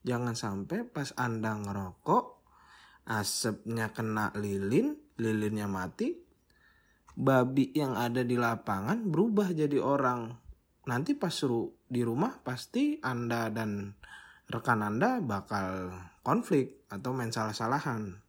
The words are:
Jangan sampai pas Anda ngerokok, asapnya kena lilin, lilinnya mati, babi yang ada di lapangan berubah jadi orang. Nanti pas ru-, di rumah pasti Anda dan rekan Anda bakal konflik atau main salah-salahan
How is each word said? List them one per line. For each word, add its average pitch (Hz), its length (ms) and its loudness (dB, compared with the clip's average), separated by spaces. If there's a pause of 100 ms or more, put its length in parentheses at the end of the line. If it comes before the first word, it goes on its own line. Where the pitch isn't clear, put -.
Jangan 120 320 0
sampai 107 480 -4
pas 139 320 -6
Anda 110 400 -2
ngerokok, 101 680 0 (840)
asapnya 110 880 -2
kena 107 400 0
lilin, 104 560 2 (240)
lilinnya 107 480 0
mati, 98 480 -2 (1040)
babi 131 560 4
yang 135 240 0
ada 120 240 0
di 120 160 2
lapangan 117 720 0
berubah 190 480 4
jadi 143 240 4
orang. 123 560 0 (480)
Nanti 147 320 0
pas 180 160 -2 (160)
ru-, 117 240 0 (160)
di 123 160 0
rumah 147 400 0
pasti 269 560 -2
Anda 233 480 -2
dan 104 480 -4 (560)
rekan 110 320 2
Anda 180 400 2
bakal 95 720 -2 (240)
konflik 151 720 2
atau 127 240 -4
main 117 160 -2
salah-salahan 110 960 -2